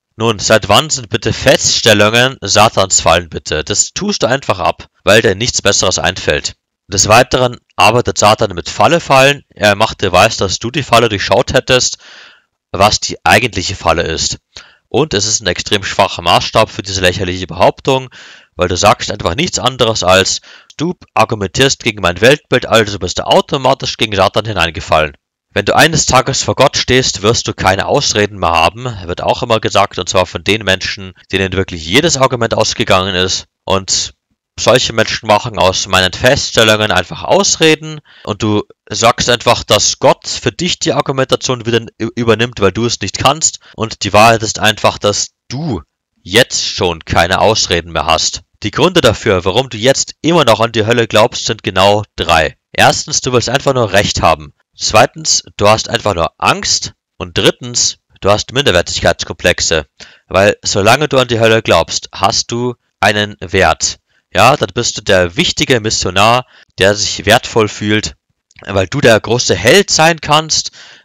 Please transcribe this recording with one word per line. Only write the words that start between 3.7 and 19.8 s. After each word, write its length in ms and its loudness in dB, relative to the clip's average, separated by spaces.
tust 300 -6
du 60 2
einfach 320 -2
ab, 280 -4
weil 200 4
dir 120 2
nichts 260 -4
Besseres 380 0
einfällt. 560 -4
Des 220 0
Weiteren 480 4
arbeitet 420 0
Satan 360 2
mit 140 -10
Falle-Fallen. 800 2
Er 260 0
macht 280 -2
dir 100 0
weiß, 240 4
dass 220 -4
du 120 -8
die 120 -4
Falle 260 2
durchschaut 440 -2
hättest, 460 0
was 280 2
die 240 -8
eigentliche 500 0
Falle 280 0
ist. 360 -6
Und 260 -2
es 120 -2
ist 140 -2
ein 80 -6
extrem 340 -2
schwacher 400 -2
Maßstab 480 2
für 120 -10
diese 180 -8
lächerliche 480 -2
Behauptung, 640 -2
weil 140 -2
du 80 -2
sagst 340 2
einfach 240 -4
nichts 240 -4
anderes 460 -2